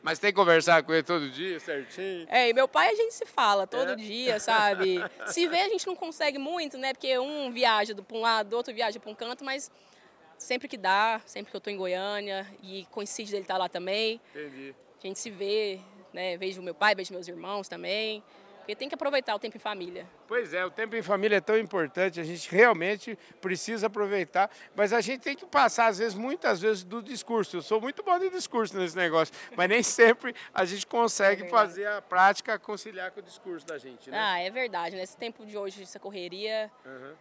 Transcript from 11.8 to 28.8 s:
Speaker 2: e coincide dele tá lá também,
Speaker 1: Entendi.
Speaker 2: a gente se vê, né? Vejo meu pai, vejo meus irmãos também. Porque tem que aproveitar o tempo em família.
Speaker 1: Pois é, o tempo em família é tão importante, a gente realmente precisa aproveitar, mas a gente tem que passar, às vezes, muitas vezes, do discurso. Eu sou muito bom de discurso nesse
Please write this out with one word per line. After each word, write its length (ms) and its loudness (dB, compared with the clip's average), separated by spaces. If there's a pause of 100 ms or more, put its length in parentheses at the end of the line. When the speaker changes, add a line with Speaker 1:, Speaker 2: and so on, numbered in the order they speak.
Speaker 2:
e 280 -12
coincide 400 -8
dele 140 -4
tá 120 -4
lá 120 0
também, 520 -2 (140)
Speaker 1:
Entendi. 400 -12 (240)
Speaker 2:
a 80 -14
gente 140 -8
se 100 -10
vê, 480 -2 (340)
né? 240 -4
Vejo 240 -6
meu 140 -8
pai, 220 4
vejo 180 -10
meus 140 -10
irmãos 400 -8
também. 560 -4 (380)
Porque 140 -10
tem 120 -8
que 60 -6
aproveitar 400 -2
o 60 -4
tempo 160 -10
em 40 -16
família. 460 -8 (220)
Speaker 1:
Pois 260 -4
é, 100 0
o 60 -4
tempo 240 -6
em 80 -2
família 360 4
é 20 6
tão 180 2
importante, 640 0
a 40 -4
gente 240 -8
realmente 680 4 (220)
precisa 480 -2
aproveitar, 600 0 (240)
mas 200 2
a 80 4
gente 200 -4
tem 140 -4
que 100 -12
passar, 440 4
às 100 2
vezes, 160 -2
muitas 460 0
vezes, 240 0
do 180 -10
discurso. 540 -2
Eu 60 -6
sou 180 0
muito 240 -8
bom 160 4
de 100 0
discurso 480 -2
nesse 180 -2